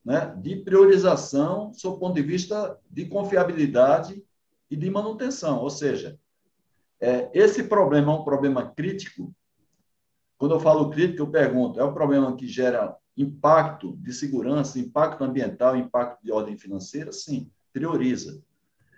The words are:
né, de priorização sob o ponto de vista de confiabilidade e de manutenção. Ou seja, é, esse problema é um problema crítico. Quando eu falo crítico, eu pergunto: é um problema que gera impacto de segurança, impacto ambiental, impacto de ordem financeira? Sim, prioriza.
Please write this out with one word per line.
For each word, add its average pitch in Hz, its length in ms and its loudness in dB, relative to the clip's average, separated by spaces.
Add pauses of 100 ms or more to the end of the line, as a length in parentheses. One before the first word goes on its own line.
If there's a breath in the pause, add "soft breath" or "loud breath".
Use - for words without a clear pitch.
né, 147 360 -2
de 180 160 -8
priorização 185 1160 4
sob 185 240 -8
o - 20 -18
ponto 180 160 -4
de 147 80 0
vista 185 560 -4 (100)
de - 180 -10
confiabilidade 170 1160 2 (480)
e 151 60 -6
de 165 120 -4
manutenção. 208 720 -4
Ou 139 100 -4
seja, - 480 -4 (800)
é, 123 340 0
esse 202 300 4
problema 147 480 4
é 156 40 0
um - 80 -8
problema 135 460 0
crítico. - 640 -8 (1040)
Quando 147 160 0
eu 156 60 0
falo 156 300 4
crítico, 165 320 -2
eu 143 80 -4
pergunto: 123 500 2
é 135 40 2
um 143 100 -2
problema 139 420 2
que 123 100 -10
gera 120 500 -2 (180)
impacto 147 840 0
de 117 120 -12
segurança, 131 680 -4
impacto 147 440 -2
ambiental, 127 540 0
impacto 120 460 -2
de 110 100 -6
ordem 107 240 -2
financeira? 98 560 -12
Sim, - 380 -10 (200)
prioriza. 127 720 -4 (560 soft breath)